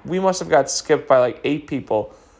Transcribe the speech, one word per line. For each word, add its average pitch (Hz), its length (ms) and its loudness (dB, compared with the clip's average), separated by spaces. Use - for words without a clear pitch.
we 175 160 -4
must 190 200 0
have 165 100 -8
got 139 200 4
skipped - 380 -2
by, 131 120 6
like, 123 240 0
eight 143 240 -4
people. 110 460 -4